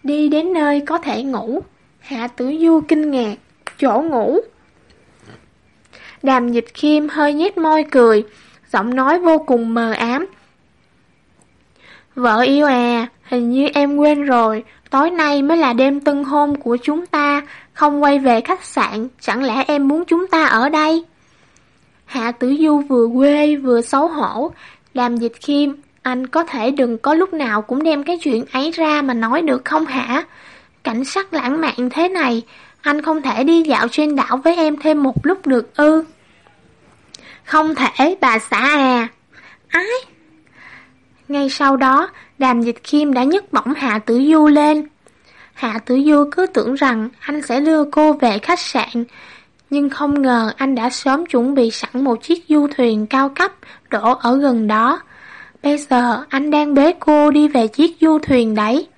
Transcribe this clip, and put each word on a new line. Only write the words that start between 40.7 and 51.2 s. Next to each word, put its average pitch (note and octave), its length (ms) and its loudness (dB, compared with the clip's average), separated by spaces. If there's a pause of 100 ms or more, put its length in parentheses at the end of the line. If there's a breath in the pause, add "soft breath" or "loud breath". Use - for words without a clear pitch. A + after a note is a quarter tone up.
Ngay C#4+ 220 -2
sau C4+ 280 0
đó, C4+ 320 2 (280 loud breath)
Đàm B3 240 2
Dịch A#3 220 -4
Khiêm D4 300 0
đã B3+ 100 0
nhấc F4 300 -2
bổng C4+ 200 -2
Hạ A3+ 260 -4
Tử A#3 220 0 (100)
Du D#4 160 6
lên, D4+ 400 4 (760 soft breath)
Hạ A3+ 240 -6
Tử C4 200 2
Du D4 260 4
cứ F#4 140 0
tưởng C4 280 -2
rằng B3 360 -2 (100)
anh D4 220 -8
sẽ B3+ 180 -4
đưa D4+ 260 2
cô D4+ 280 2
về A#3 260 0
khách A#3+ 200 -2
sạn, - 440 -6 (680 loud breath)
nhưng C#4+ 200 -2
không C#4+ 320 -2
ngờ A#3 360 0
anh C4+ 180 -2
đã A#3+ 140 -4
sớm C#4 360 -2